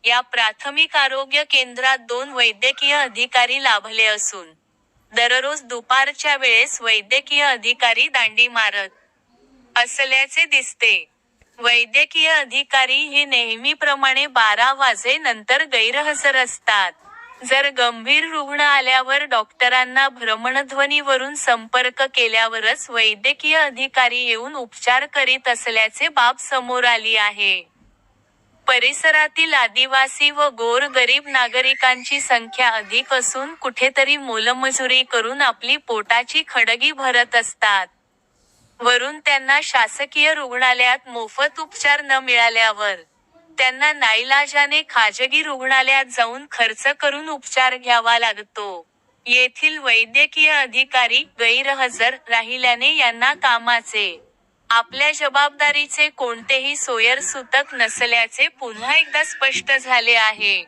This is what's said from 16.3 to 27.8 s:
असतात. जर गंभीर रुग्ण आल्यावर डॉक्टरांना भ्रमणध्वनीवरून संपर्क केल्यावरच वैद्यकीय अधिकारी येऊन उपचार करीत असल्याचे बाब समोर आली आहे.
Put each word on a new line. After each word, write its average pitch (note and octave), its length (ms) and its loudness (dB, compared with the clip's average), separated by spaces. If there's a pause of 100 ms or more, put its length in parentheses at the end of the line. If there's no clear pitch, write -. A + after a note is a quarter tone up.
असतात. G#3+ 560 0 (540)
जर C4+ 240 2
गंभीर B3+ 600 0
रुग्ण D4 320 -4
आल्यावर C4+ 640 2
डॉक्टरांना B3+ 840 0
भ्रमणध्वनीवरून C4+ 1300 -2
संपर्क B3 680 0 (100)
केल्यावरच A3+ 760 0
वैद्यकीय A#3 680 0
अधिकारी B3+ 680 0
येऊन A#3+ 320 -4
उपचार B3+ 500 -2
करीत C4 420 -2
असल्याचे A#3 600 -2
बाब B3+ 320 2
समोर B3 440 -4
आली A3+ 320 0
आहे. G3+ 460 0 (1080)